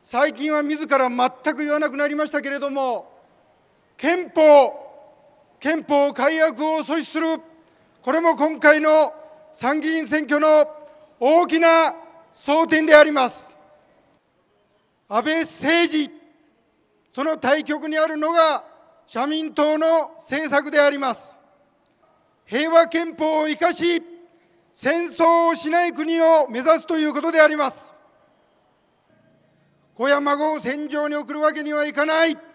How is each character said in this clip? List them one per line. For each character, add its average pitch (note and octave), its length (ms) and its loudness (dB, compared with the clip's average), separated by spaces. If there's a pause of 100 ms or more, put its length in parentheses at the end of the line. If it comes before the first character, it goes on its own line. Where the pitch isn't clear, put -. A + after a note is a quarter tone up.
最 C#4+ 300 -2
近 D4 180 -6
は D4+ 100 0
自 D4 260 -6
ら C4 220 2
全 B3+ 460 -2
く D4 80 -6
言 D4 60 -4
わ D4 100 -2
な D4+ 100 -2
く B3 60 -10
な D4 100 -2
り D4 80 -4
ま D4+ 140 -4
し - 20 -14
た D4 120 -4
け C#4 80 -8
れ C#4 100 -6
ど C#4 100 -6
も、 C4 400 -6 (880)
憲 E4+ 320 -2
法、 D4 460 6 (880)
憲 D4+ 220 -4
法 C#4+ 300 0
改 D#4 280 0
悪 D#4 180 0
を D#4 200 -2
阻 D4+ 180 -4
止 D4 80 -6
す - 120 -10
る、 D#4+ 220 -2 (640)
こ B3+ 100 -4
れ D#4 80 0
も E4 160 2
今 D4 240 -2
回 D4+ 220 4
の D#4 320 2 (400)
参 C#4 260 -4
議 D4+ 100 -4
院 D#4+ 160 -4
選 D4+ 200 -4
挙 D4 120 -2
の D4+ 300 4 (500)
大 D#4+ 300 2
き D#4+ 100 -2
な E4 380 4 (380)
争 D#4 340 0
点 D#4 180 2
で D#4 80 6
あ D4+ 80 10
り D4+ 100 4
ま C4+ 180 0
す。 - 240 -18 (1500)
安 G#3+ 160 -2
倍 D#4 220 0
政 E4+ 440 0
治、 D4 220 -4 (1040)
そ C4 80 -6
の D#4 140 -2
対 D4 260 0
極 D4+ 240 -6
に D#4 100 -4
あ D#4 80 2
る D#4 120 -8
の D#4 160 -2
が D#4+ 320 0 (400)
社 A#3+ 200 -6
民 D#4 280 -6
党 D4+ 240 0
の D#4+ 400 0
政 D4+ 320 -6
策 C#4+ 220 -2
で D4 100 4
あ C#4+ 80 4
り C#4+ 80 -4
ま C4+ 160 -4
す。 - 240 -16 (1080)
平 D4+ 240 -4
和 E4 160 6
憲 E4 280 -4
法 D#4 260 -2
を D4+ 80 -2
生 D4+ 100 -6
か E4+ 140 0
し、 E4+ 280 -2 (720)
戦 E4 360 -4
争 E4+ 400 2
を E4 60 -2
し - 140 -8
な F4 160 0
い E4+ 60 -4
国 E4 300 -4
を D#4+ 260 4
目 A#3 120 -8
指 D#4+ 200 2
す D#4+ 80 -14
と D#4+ 100 -2
い D4+ 80 -2
う D4+ 80 -4
こ D4 80 -4
と E4 100 -2
で E4 100 4
あ D4+ 60 8
り D4+ 100 -2
ま C#4 140 -2
す。 - 220 -20 (2000)
子 B3 120 -4
や C#4+ 140 2
孫 C#4+ 320 -2
を D4+ 80 -6
戦 D4 260 -6
場 D4 220 -4
に D4 60 -6
送 D4 180 -8
る D4+ 80 -6
わ D#4 100 2
け D#4 100 -10
に D4+ 120 -6
は D4 120 -2
い D4+ 60 -8
か D4 140 -2
な D#4+ 200 0
い。 D#4+ 120 -4 (180)